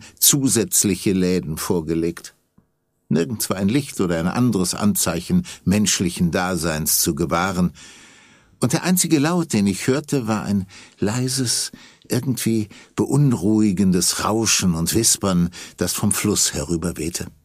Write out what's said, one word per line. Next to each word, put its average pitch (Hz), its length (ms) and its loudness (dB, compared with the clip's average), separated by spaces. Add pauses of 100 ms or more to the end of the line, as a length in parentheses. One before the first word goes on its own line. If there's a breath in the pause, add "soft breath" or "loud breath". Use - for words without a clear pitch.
(180 loud breath)
zusätzliche 107 920 2
Läden 90 460 0
vorgelegt. 82 760 -4 (760)
Nirgends 113 400 -2
war 98 80 -4
ein 98 100 0
Licht 139 320 -2
oder 87 200 0
ein 92 80 0
anderes 101 460 0
Anzeichen 90 720 0 (200 loud breath)
menschlichen 95 680 2
Daseins 82 680 0
zu - 140 0
gewahren, 87 600 0 (880 loud breath)
und 123 100 0
der 160 120 0
einzige 170 360 2
Laut, 165 320 0
den 101 160 2
ich 98 180 -2
hörte, 131 420 0
war 107 160 -2
ein 101 220 -2 (320 loud breath)
leises, 127 760 -2 (340 loud breath)
irgendwie 117 640 -2 (260 loud breath)
beunruhigendes 104 1300 2
Rauschen 98 520 0
und 82 200 -2
Wispern, 95 540 2 (260 loud breath)
das 90 160 -2
vom - 220 0
Fluss - 400 0
herüberwehte. 82 720 -4 (180)